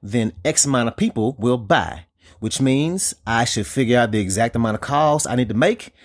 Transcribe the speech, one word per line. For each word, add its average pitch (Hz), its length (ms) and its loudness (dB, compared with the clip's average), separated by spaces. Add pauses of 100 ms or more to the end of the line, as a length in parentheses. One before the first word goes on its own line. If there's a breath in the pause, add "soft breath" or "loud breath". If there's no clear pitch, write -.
then 107 300 -2 (120)
X 151 220 2
amount 123 220 2
of - 80 -6
people 131 420 0
will 120 180 2
buy, 101 500 -2 (340 soft breath)
which 110 200 -4
means 147 540 0 (120)
I 117 180 2
should 113 220 -2
figure 123 320 2
out 117 120 2
the 107 80 0
exact 104 380 0
amount 113 180 0
of 107 60 -6
calls 147 440 0
I 120 120 -2
need 123 120 0
to 107 60 -6
make 175 400 0 (100)